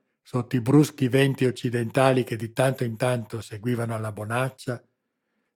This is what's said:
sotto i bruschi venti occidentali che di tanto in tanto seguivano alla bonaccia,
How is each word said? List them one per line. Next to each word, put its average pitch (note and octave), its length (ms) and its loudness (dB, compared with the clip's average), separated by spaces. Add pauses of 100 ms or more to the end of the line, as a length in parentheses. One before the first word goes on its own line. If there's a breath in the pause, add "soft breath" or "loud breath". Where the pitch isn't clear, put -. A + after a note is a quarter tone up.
(220)
sotto B2 340 -6
i B2+ 60 0
bruschi C#3 480 4
venti C3+ 360 2
occidentali B2 800 2
che A2+ 140 -6
di A2 160 -8
tanto C3 320 0
in A2+ 100 -6
tanto A#2 460 -4
seguivano A2+ 520 -6
alla A2 200 -6
bonaccia, A#2+ 680 -6 (760)